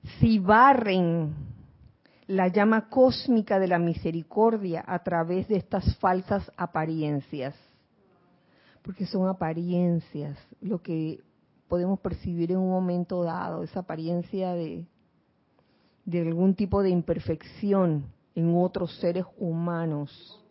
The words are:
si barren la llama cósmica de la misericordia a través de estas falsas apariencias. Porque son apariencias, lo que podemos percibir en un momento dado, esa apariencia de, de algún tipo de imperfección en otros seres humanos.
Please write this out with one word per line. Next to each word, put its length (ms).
si 200
barren 960
la 220
llama 400
cósmica 720
de 100
la 100
misericordia 1080
a 160
través 460
de 80
estas 420
falsas 580
apariencias. 1000
Porque 240
son 240
apariencias, 1080
lo 180
que 400
podemos 320
percibir 520
en 80
un 100
momento 540
dado, 380
esa 180
apariencia 720
de, 320
de 160
algún 320
tipo 280
de 60
imperfección 1160
en 220
otros 440
seres 260
humanos. 1000